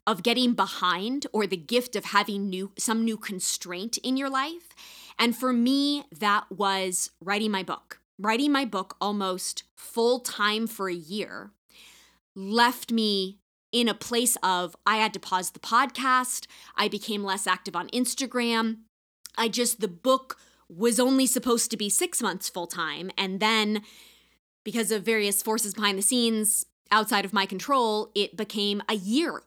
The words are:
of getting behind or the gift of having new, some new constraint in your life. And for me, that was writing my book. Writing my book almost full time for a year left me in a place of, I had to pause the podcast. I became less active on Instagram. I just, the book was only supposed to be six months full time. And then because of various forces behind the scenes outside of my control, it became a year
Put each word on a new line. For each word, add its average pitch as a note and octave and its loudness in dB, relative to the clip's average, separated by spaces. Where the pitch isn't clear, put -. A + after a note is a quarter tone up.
of G#3 0
getting A#3+ 4
behind G3 0
or G#3 2
the F#3+ -2
gift A#3+ 0
of G3 -4
having G3+ 2
new, F#3+ -4
some A3+ 2
new A3+ 0
constraint F#3 -6
in B3+ -2
your C4+ -2
life. C#4+ -4
And A#3 4
for B3+ 0
me, C#4 2
that G#3 0
was F#3+ -2
writing G#3 0
my F#3+ -2
book. - -10
Writing A3+ 2
my C#4 2
book G3 -4
almost F#3+ -2
full A#3+ 2
time G#3+ 0
for G3 -4
a F3+ -2
year F3 -8
left A#3 2
me G3+ 0
in A#3 4
a G#3 0
place A#3 0
of, F3+ 0
I G#3+ 4
had G#3+ 2
to G3 -6
pause F#3 -2
the - -20
podcast. B3+ 0
I G#3 2
became G#3 -4
less G3 -2
active F#3 -2
on F3 -4
Instagram. A#3 0
I A3+ 2
just, A#3 0
the G#3+ -2
book C4 0
was G#3+ 2
only C4 6
supposed A#3+ 0
to A3 -6
be G#3 -2
six F4 0
months F#3+ -4
full F3 -6
time. E3+ -6
And F#3+ -2
then G#3+ 2
because A3 -2
of G#3+ -2
various G#3 2
forces A3 -2
behind G3+ 0
the G3 -2
scenes A3+ 2
outside G#3 2
of G3 -8
my G3 2
control, G#3+ 0
it G3 -2
became G3+ -4
a A3 0
year A3 -2